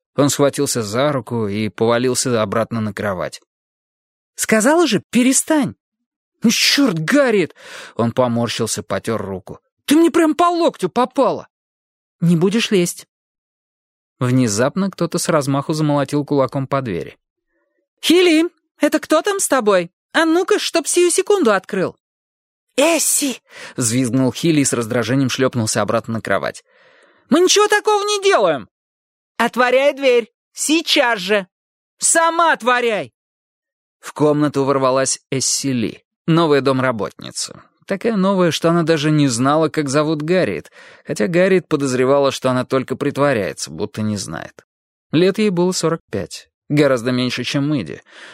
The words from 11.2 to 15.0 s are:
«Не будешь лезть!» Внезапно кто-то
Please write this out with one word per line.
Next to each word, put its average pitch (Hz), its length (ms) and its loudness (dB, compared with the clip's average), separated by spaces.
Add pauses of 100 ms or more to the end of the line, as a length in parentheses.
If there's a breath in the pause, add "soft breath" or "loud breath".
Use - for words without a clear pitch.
«Не 170 120 4
будешь 190 340 0
лезть!» 180 360 -2 (1120)
Внезапно 127 720 0
кто-то 170 280 -4